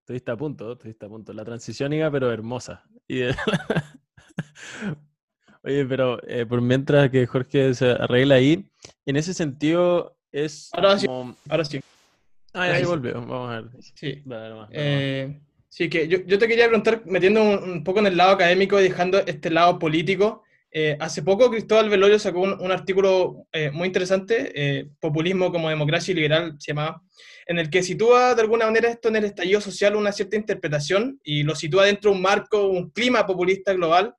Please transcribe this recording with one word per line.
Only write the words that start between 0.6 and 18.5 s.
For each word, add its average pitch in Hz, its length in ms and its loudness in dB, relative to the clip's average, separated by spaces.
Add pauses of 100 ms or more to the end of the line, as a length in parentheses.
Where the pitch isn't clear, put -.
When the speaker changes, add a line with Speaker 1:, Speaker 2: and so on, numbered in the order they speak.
Speaker 1:
estuviste 110 340 -18
a - 20 -18
punto. 107 240 -18
La 107 120 -14
transición 117 480 -8
iba, 156 160 -2
pero 131 220 0
hermosa. 113 540 -10 (240)
Y 127 80 -6
de-, 123 180 -2
<laughs> - 1600 -8 (680)
Oye, 139 220 -2
pero, 127 380 -2
eh, 117 220 -6
por 120 140 0
mientras 135 500 4
que 127 160 2
Jorge 135 480 0
se 123 160 2
arregla 123 460 4
ahí, 151 340 2 (360)
en 139 100 -2
ese 170 180 -4
sentido 165 840 0 (140)
es 147 420 -8
Speaker 2:
Ahora 196 260 4
sí, 196 100 -4
Speaker 1:
como 127 260 -10 (140)
Speaker 2:
ahora 156 160 -2
sí. 143 160 -8 (720)
Speaker 1:
Ah, 180 140 -4
ya, 175 80 0
ahí - 20 2
Speaker 2:
Ahí 175 80 0
sí. 175 40 -2
Speaker 1:
volvió, 127 260 -4
vamos 123 360 -8
a 113 100 -8
ver. 117 100 -18 (100)
Speaker 2:
Sí. - 440 -12
Speaker 1:
Dale 110 260 -14
nomás, 110 200 -18
dale - 0 -
nomás. - 20 -
Speaker 2:
Eh, 139 680 -4 (280)
sí, 165 220 -6
que 160 160 0
yo, 180 180 0
yo 190 140 0
te 226 80 4
quería 233 220 4
preguntar, 226 380 2
metiendo 190 360 2
un, 202 280 2
un 170 120 -8
poco 185 160 0
en 208 80 4
el 180 100 2
lado 180 140 6
académico 190 480 4